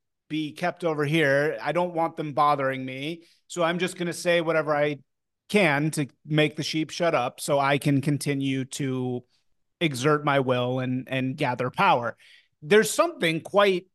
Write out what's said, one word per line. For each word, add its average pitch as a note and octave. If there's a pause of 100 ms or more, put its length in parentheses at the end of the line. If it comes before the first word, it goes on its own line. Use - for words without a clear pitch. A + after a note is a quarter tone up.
(280)
be D3+
kept F3
over D3+
here. C#3+
I C#3
don't F3
want E3
them D3+
bothering C3+
me. C#3 (240)
So F3
I'm E3+
just F3+
gonna F3
say F3
whatever D#3
I D3 (500)
can D#3
to D3 (200)
make D3+
the D#3+
sheep D#3
shut E3+
up C3
so D3
I C#3
can C#3
continue C3+
to B2+ (560)
exert D3
my C#3+
will B2+
and, B2+
and C3
gather B2+
power." C3+ (440)
There's G#3
something C4
quite, F#3+